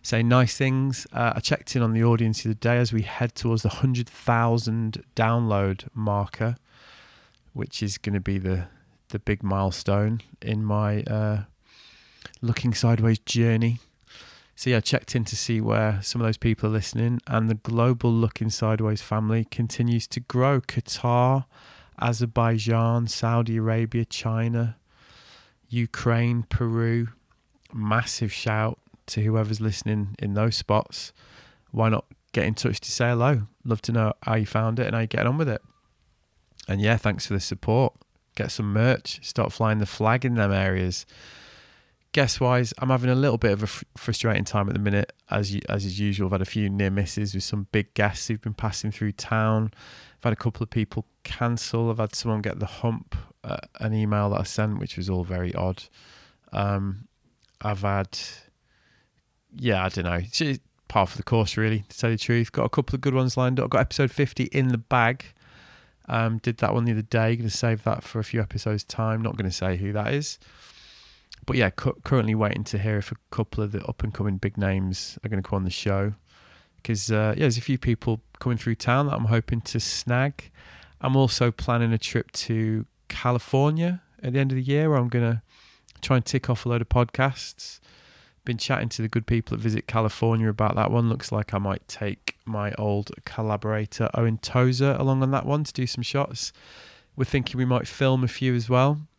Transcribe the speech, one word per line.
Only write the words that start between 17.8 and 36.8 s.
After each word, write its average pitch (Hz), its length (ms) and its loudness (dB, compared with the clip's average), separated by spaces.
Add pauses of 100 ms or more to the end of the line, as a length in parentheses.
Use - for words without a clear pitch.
Looking 113 380 2
Sideways 110 540 0
family 110 420 0
continues 120 640 0
to - 120 -6
grow. 127 400 2
Qatar, 123 840 0 (560)
Azerbaijan, 117 1040 2
Saudi 117 500 0
Arabia, 113 460 0
China, 117 720 0 (960)
Ukraine, 117 800 0
Peru. 117 600 0 (640)
Massive 110 600 0
shout 110 480 -2 (280)
to - 140 -2
whoever's 110 400 0
listening 107 560 -2
in 101 160 -2
those 110 220 2
spots. - 560 -2 (580)
Why 110 200 2
not 110 160 0 (260)
get 127 140 0
in 110 100 0
touch 113 240 -2
to - 120 -10
say 120 180 0
hello? 120 340 2 (220)
Love 113 180 0
to - 80 -2
know 110 220 2 (100)
how 110 120 0
you 110 100 2
found 113 340 0
it 120 80 0
and - 80 -2
how 113 60 0
you're 113 60 -2
getting - 200 0
on 131 100 0
with 156 120 0
it. 110 120 -4 (1080)
And 98 140 0